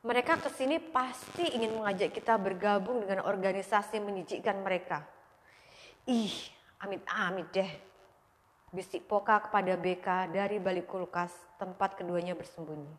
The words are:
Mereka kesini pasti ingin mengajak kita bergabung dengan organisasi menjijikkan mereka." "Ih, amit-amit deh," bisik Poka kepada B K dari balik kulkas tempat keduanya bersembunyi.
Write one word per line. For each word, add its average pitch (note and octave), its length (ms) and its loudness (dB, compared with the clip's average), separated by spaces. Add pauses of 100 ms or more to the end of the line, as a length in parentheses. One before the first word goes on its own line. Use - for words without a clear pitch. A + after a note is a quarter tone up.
Mereka B3 400 2
kesini C#4 400 0
pasti - 720 -2
ingin A3+ 240 0
mengajak G3+ 400 2
kita A3+ 240 4
bergabung G3+ 640 2
dengan F#3+ 240 0
organisasi G3 720 2
menjijikkan G3 640 -2
mereka." F3+ 400 -2 (1040)
"Ih, A3+ 240 2 (480)
amit-amit F#3+ 720 -2
deh," F#3+ 200 2 (1000)
bisik - 320 -8
Poka G#3 400 4
kepada F#3 320 2
B F3+ 240 0
K F#3 320 0
dari G3 240 0
balik F#3 320 -2
kulkas F3 480 -4 (240)
tempat F#3+ 400 -2
keduanya F3 320 -2
bersembunyi. D#3 680 -10